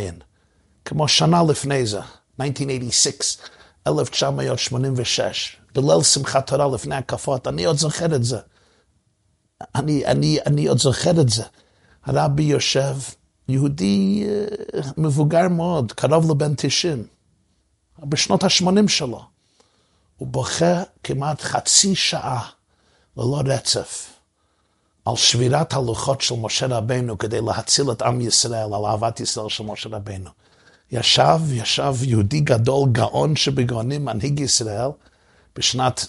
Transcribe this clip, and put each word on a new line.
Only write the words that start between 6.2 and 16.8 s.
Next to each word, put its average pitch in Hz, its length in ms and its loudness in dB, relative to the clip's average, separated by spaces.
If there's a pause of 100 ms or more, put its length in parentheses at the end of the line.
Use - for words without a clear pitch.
תורה 139 280 0
לפני 143 200 -6
הקפות, 131 520 -4
אני 151 180 -2
עוד 160 120 4
זוכר 160 380 0
את 123 100 2
זה. 120 140 -2 (1400)
אני, 147 320 0
אני, 143 400 2
אני 147 200 2
עוד 135 120 2
זוכר 165 420 2
את 135 80 6
זה. 110 140 0 (640)
הרבי 143 380 0
יושב, 139 540 0 (520)
יהודי, 190 800 2
אה, 208 520 -4 (160)
מבוגר 156 520 2
מאוד, 165 440 0
קרוב 160 380 2
לבן 151 260 0
תשעים, 143 500 -2 (920)